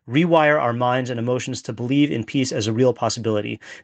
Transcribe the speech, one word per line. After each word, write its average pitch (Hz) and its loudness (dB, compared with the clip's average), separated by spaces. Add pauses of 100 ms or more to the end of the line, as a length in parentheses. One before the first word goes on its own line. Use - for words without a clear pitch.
rewire 151 4
our 120 0
minds 123 -2
and 120 -6
emotions 123 -4
to 123 -8
believe 135 0
in 120 -4
peace 131 -2
as 120 -2
a 113 0
real 123 4
possibility. 110 -4 (240)